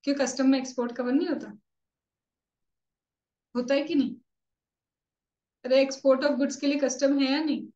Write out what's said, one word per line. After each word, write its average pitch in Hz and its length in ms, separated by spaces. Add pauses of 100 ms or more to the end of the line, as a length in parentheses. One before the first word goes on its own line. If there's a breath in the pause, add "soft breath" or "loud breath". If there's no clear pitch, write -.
क्यों, 277 120
custom 262 340
में 269 100
export 240 320
cover 247 200
नहीं 330 160
होता? 226 300 (2000)
होता 247 180
है 294 100
कि 320 120
नहीं? 269 200 (1500)
अरे, 262 200
export 269 420
of 269 100
goods 269 180
के 285 120
लिए 294 120
custom 277 400
है 269 120
या 302 120
नहीं? 262 320